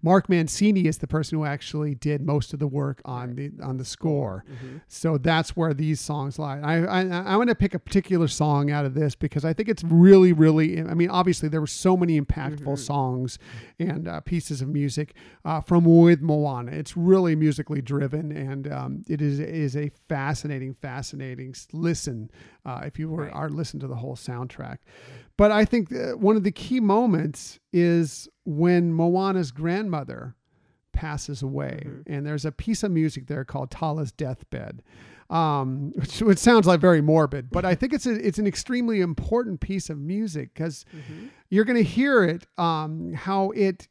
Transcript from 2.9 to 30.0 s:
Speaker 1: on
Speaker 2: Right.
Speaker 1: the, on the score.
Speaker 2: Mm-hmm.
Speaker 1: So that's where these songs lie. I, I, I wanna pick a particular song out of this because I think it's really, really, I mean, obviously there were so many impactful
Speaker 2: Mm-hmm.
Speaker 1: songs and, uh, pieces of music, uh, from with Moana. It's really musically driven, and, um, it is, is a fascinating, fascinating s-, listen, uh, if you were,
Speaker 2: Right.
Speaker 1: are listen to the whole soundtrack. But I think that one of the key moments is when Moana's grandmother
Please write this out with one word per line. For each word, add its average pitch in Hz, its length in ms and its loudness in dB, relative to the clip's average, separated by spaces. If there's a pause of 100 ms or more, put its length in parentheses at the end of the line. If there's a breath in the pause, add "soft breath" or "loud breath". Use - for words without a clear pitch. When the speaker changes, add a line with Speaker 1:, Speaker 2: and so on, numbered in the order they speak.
Speaker 1:
on 123 260 -10
Speaker 2:
Right. 143 280 -10
Speaker 1:
the, 151 60 -14
on 131 140 -6
the 127 60 -8
score. 139 640 -4
Speaker 2:
Mm-hmm. 131 300 -16 (100)
Speaker 1:
So 160 300 -2
that's 160 380 0
where 165 180 0
these 151 260 -2
songs 143 380 -6
lie. 143 220 -8
I, 156 240 0 (180)
I, - 0 - (320)
I - 20 4
wanna 240 200 2
pick 196 180 0
a 180 60 -4
particular 180 480 0
song 143 420 0
out 147 160 -2
of 131 80 -6
this 147 220 -2
because 147 280 -4
I 160 100 0
think 220 160 -4
it's 202 140 -2
really, 180 500 10
really, 160 460 4
I 160 140 -6
mean, 170 160 2
obviously 180 400 0
there 156 120 -2
were 151 40 -4
so 185 320 2
many 170 240 2
impactful 143 380 -6
Speaker 2:
Mm-hmm. 143 160 -6
Speaker 1:
songs 131 640 -4 (400 loud breath)
and, 170 280 -4
uh, 165 120 -8
pieces 151 420 -6
of 131 80 -6
music, 147 460 -4 (300 loud breath)
uh, 156 160 -4
from 170 240 4
with 165 360 8
Moana. 147 520 -2
It's 151 220 -8
really 180 400 4
musically 151 460 -2
driven, 143 500 -4
and, 139 400 -8
um, 135 380 -8
it 151 100 -4
is, 143 200 -2
is 151 360 -4
a 147 140 -4 (200)
fascinating, 135 680 -6
fascinating 131 800 -12
s-, - 180 -20
listen, 151 560 -4 (380 soft breath)
uh, 127 180 -10
if 143 140 -12
you 156 100 -6
were, 160 140 -6
Speaker 2:
Right. 147 100 -12
Speaker 1:
are 151 160 -6
listen 147 300 -8
to 135 80 -10
the 131 80 -8
whole 127 200 -8
soundtrack. 123 600 -10 (640 loud breath)
But 208 140 6
I 214 120 4
think 220 260 0
that - 300 -6
one 214 160 4
of 214 80 2
the 196 80 0
key 254 300 -4
moments 202 800 0 (120)
is 170 560 2 (160)
when 170 480 2
Moana's 175 600 0
grandmother 147 840 -6 (560)